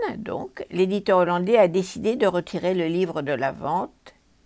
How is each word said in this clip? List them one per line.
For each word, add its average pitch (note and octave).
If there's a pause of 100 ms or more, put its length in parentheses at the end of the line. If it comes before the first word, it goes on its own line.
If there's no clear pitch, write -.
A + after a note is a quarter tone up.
(180)
donc, -
l'éditeur F#3
hollandais F3+
a G3
décidé F#3
de G#3
retirer F3+
le F3
livre E3
de C#3+
la C3+
vente D3+ (320)